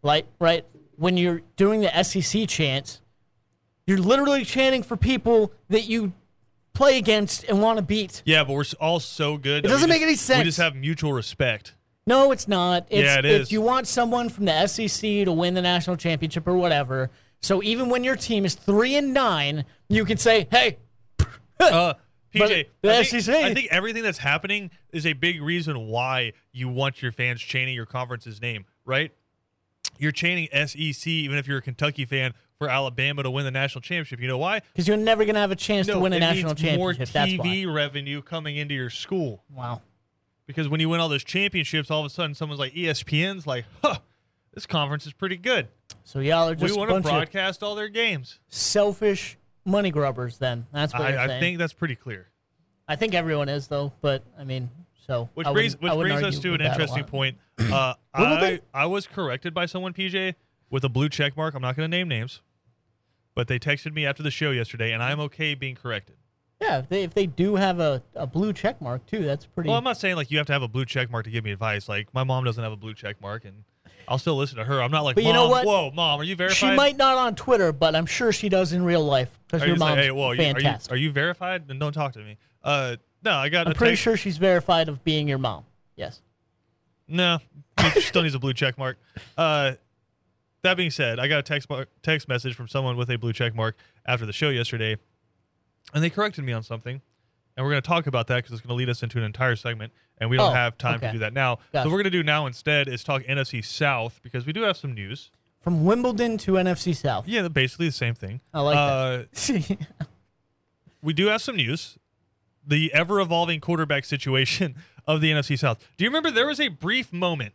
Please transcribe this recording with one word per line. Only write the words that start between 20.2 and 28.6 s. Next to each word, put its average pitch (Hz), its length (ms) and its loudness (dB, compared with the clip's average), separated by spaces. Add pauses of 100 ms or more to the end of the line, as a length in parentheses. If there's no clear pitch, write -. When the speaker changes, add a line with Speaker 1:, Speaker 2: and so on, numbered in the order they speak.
Speaker 1:
"Hey." 240 260 4 (420)
<laughs> - 60 6 (340)
Speaker 2:
Uh, 175 340 6 (440)
Speaker 1:
But 214 100 6
Speaker 2:
P - 0 -
J, 175 200 2 (140)
Speaker 1:
the 202 100 4
Speaker 2:
I 240 120 8
think, - 40 4
Speaker 1:
S 233 60 -2
E 233 80 2
C. 269 220 4
Speaker 2:
I 233 100 2
think 247 180 0
everything 214 320 0
that's 196 140 -2
happening 175 540 -2 (200)
is 160 140 -4
a 160 80 2
big 160 280 0
reason 147 460 -2
why 120 460 -2 (180)
you 127 160 -8
want 131 340 -2
your 123 120 -4
fans 123 280 -4
chanting 131 340 -4
your 113 100 -8
conference's 120 560 -10
name, 113 240 -8 (180)